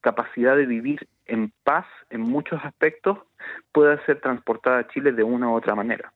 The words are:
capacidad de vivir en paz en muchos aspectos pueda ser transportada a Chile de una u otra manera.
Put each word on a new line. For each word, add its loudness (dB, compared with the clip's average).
capacidad 0
de 2
vivir -4
en -4
paz 0
en -10
muchos -4
aspectos -2
pueda 6
ser 0
transportada 0
a -4
Chile 0
de 2
una 0
u 2
otra 0
manera. -4